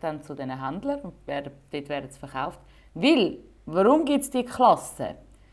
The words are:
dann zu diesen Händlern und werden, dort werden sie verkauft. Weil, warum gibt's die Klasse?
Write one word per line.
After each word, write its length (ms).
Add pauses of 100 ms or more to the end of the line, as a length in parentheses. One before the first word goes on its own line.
dann 200
zu 120
diesen 300
Händlern 360
und 140 (120)
werden, 260 (200)
dort 160
werden 220
sie 100
verkauft. 400 (340)
Weil, 440 (280)
warum 380
gibt's 260
die 140
Klasse? 720 (360)